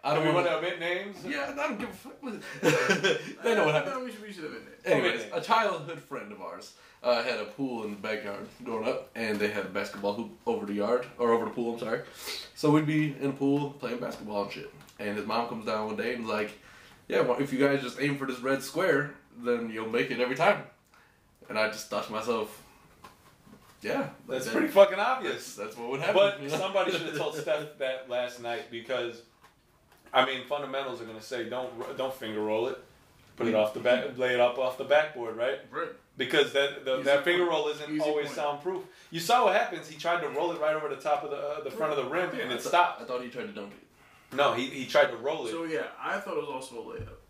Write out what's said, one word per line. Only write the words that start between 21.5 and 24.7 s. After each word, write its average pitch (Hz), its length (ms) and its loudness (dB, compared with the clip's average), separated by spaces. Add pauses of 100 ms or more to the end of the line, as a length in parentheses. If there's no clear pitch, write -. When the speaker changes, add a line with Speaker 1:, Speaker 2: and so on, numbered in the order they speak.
Speaker 1:
I 107 80 4
just - 220 -8
thought 101 180 -2
to - 40 -10
myself, 110 500 -2 (1200)
Yeah, - 280 -2 (180)
Speaker 2:
That's 131 180 -4
Speaker 1:
that, 226 60 -4
Speaker 2:
pretty 311 180 2
fucking 196 280 10